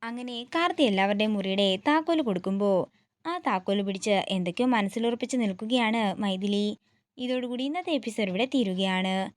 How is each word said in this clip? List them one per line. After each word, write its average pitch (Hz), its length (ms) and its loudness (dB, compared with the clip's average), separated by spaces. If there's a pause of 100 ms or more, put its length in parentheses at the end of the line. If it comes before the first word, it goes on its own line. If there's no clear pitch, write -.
അങ്ങനെ 240 400 -8
കാർത്തി 330 400 2
എല്ലാവരുടെയും 208 500 4
മുറിയുടെ 190 420 2
താക്കോല് 311 460 2
കൊടുക്കുമ്പോ 196 680 0 (380)
ആ 339 100 -4
താക്കോല് 202 440 0
പിടിച്ച് 196 280 -4
എന്തൊക്കെയോ 185 580 0
മനസ്സിലുറപ്പിച്ച് 233 680 0
നിൽക്കുകയാണ് 220 800 0
മൈഥിലി. 202 640 -2 (400)
ഇതോടുകൂടി 254 460 -4
ഇന്നത്തെ 339 300 -4
എപ്പിസോഡ് 220 360 -2
ഇവിടെ 190 160 0
തീരുകയാണ്. 190 920 -2